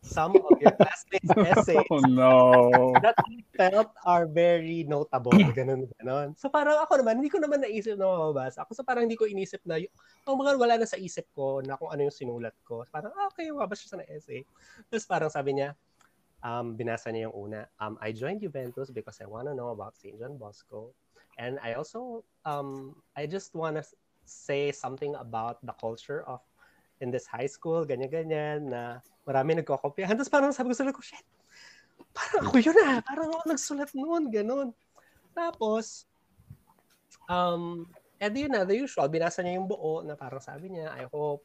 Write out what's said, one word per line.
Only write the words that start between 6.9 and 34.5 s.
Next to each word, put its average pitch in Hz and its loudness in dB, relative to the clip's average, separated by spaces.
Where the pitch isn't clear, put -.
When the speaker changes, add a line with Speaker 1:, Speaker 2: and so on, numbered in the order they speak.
Speaker 1:
naman, 226 0
hindi 294 -2
ko 392 -4
naman 294 0
naisip 220 -4
na 190 0
mababasa 156 -4
ako. - -18
So, - -14
parang 240 -2
hindi 226 -2
ko 220 -2
inisip 196 -8
na 165 -6
y-, 175 -8
ang 277 -2
mga 277 0
wala 233 2
na 220 -2
sa - -8
isip 180 -12
ko 135 -4
na 135 -8
kung 160 -10
ano 143 -4
yung 143 -2
sinulat 120 -10
ko. 117 -12
Parang, 208 -12
"Ah, 392 -6
okay, 320 -10
mababasa 214 -8
siya 180 -16
ng 156 -20
essay." 139 -14
Tapos 226 -6
parang 160 -2
sabi 139 -4
niya, 139 -4
um, 120 -8
binasa 117 -6
niya 113 -6
yung 101 -12
una, 107 -12
um, 107 -10
"I 107 -8
joined 170 -8
Juventus 135 -10
because 110 -14
I 107 -18
wanna 123 -10
know 120 -8
about 101 -14
Saint 104 -20
John 135 -14
Bosco. 110 -18
And 123 -10
I 117 -8
also, 226 -12
um, 143 -10
I 147 -8
just 180 -12
wanna 156 -6
s-, - -20
say 143 -4
something 139 -8
about 117 -8
the 117 -12
culture 120 -8
of, 127 -12
in 127 -6
this 123 -6
high 123 -6
school," 165 -4
ganyan-ganyan, 151 -6
na 120 -10
marami 139 2
nagkokopyahan. 160 -2
Tapos 262 -2
parang 285 4
sabi 247 -4
ko 247 -2
sa 269 -2
sarili 269 -2
ko, - -14
"Shit, - -20
parang - -2
ako - 4
yun 320 6
ah. 254 2
Parang 302 -6
ako 330 -6
nagsulat 285 -4
nun," 311 -2
ganun. 233 -2